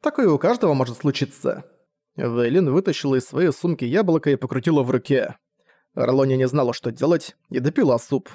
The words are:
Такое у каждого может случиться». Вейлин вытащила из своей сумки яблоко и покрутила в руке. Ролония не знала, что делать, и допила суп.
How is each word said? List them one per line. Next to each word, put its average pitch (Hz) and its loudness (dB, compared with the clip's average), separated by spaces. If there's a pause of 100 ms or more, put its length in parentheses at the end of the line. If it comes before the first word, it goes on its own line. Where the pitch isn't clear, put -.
Такое 285 0
у 147 4
каждого 208 2
может 120 -2
случиться». - -4 (520)
Вейлин 123 0
вытащила 143 0
из 127 -2
своей 160 0
сумки 170 -4
яблоко 160 0
и 139 4
покрутила 135 0
в 123 -2
руке. 135 0 (580)
Ролония 131 2
не 131 2
знала, 127 0
что - -6
делать, 139 -2 (140)
и 120 -2
допила 139 2
суп. - -4